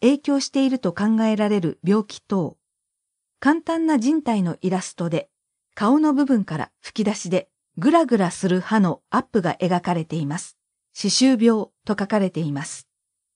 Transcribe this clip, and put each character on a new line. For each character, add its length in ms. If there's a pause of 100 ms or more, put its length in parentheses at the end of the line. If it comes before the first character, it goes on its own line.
影 180
響 220
し 80
て 160
い 40
る 100
と 120
考 320
え 140
ら 100
れ 140
る 220
病 220
気 140
等。 380 (840)
簡 220
単 260
な 120
人 220
体 220
の 160
イ 100
ラ 120
ス 140
ト 140
で、 200 (460)
顔 240
の 140
部 120
分 180
か 140
ら 140 (100)
吹 220
き 20
出 100
し 140
で、 200 (280)
グ 140
ラ 140
グ 120
ラ 140
す 180
る 100
歯 220
の 280
ア 100
ッ 40
プ 180
が 200
描 180
か 140
れ 100
て 140
い 80
ま 140
す。 180 (380)
歯 140
周 220
病 160 (380)
と 140
書 80
か 120
れ 100
て 100
い 120
ま 140
す。 220 (480)